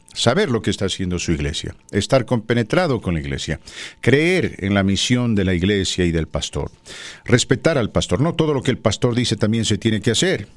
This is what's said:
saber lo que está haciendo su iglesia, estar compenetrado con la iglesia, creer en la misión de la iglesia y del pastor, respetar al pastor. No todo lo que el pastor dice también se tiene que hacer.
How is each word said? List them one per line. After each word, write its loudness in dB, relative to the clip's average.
saber 0
lo 0
que -2
está -2
haciendo -4
su -2
iglesia, -2
estar 2
compenetrado 0
con -2
la -2
iglesia, -6
creer 2
en 0
la 4
misión 2
de 2
la 2
iglesia 0
y 2
del 0
pastor, -6
respetar 2
al 0
pastor. 0
No 0
todo 0
lo -2
que 0
el 0
pastor 0
dice 0
también 0
se 0
tiene 0
que 0
hacer. 0